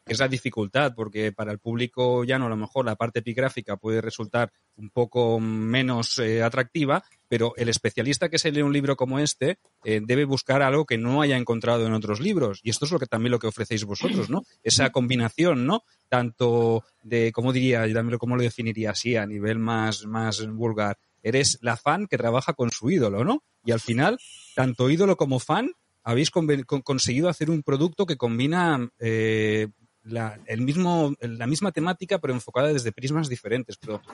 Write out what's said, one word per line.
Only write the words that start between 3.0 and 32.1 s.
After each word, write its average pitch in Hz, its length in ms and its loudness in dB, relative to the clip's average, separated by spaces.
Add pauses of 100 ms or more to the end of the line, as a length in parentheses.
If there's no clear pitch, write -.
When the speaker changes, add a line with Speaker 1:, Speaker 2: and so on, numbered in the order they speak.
Speaker 1:
epigráfica 120 560 -4
puede 110 240 -2
resultar 110 500 -2 (260)
un 107 140 -16
poco 117 500 2
menos, 113 800 0
eh, 113 240 2
atractiva, 139 600 0 (240)
pero 117 280 2
el 117 120 -2
especialista 120 600 0
que 156 100 -2
se 160 120 0
lee 147 120 2
un 143 100 2
libro 139 240 2
como 131 240 -2
este, - 380 -2 (260)
eh, 110 200 0
debe 127 200 2
buscar 135 380 2
algo 139 220 4
que 120 140 0
no 127 240 2
haya 143 140 4
encontrado 117 500 0
en 113 60 0
otros 107 280 -2
libros, 143 440 0
y 117 60 -4
esto - 140 -2
es 147 60 -2
lo 175 80 0
que, 139 80 -6
también 117 240 -2
lo 120 80 4
que 113 80 -4
ofrecéis 107 380 -4
vosotros, 104 460 -2
¿no? - 120 -2 (220)
Esa 135 240 4
Speaker 2:
Mm. - 40 -8
Speaker 1:
combinación, 123 760 2
¿no? 208 180 0 (240)
Tanto 117 760 2 (180)
de, 113 300 2
¿cómo 123 200 0
diría? 127 340 2
Yo 110 80 0
también 117 180 0
lo, 120 60 0
¿cómo 120 180 -2
lo 123 60 2
definiría 110 480 -2
así 120 260 -2
a 104 100 0
nivel 107 320 -2
más, 110 480 0
más 110 400 -2
vulgar? 110 520 -2 (240)
Eres 127 400 2
la 117 140 0
fan 175 300 0
que 139 120 -2
trabaja 117 360 0
con 120 160 0
su 117 200 -4
ídolo, 113 340 2
¿no? 247 180 0 (220)
Y 117 80 0
al 113 80 0
final, 151 380 0 (360)
tanto 127 340 2
ídolo 175 280 4
como 135 240 2
fan, 226 320 -2 (320)
habéis 123 260 2
conven-, 147 340 2
con-, 139 160 -2
conseguido 135 480 0
hacer 156 220 -2
un 160 120 0
producto 160 440 0
que 165 100 -2
combina, 131 720 0 (120)
eh, 110 680 2 (360)
la, 113 420 -8
el 113 160 -4
mismo, 165 580 2
la 117 260 -8
misma 156 260 0
temática, 180 460 -2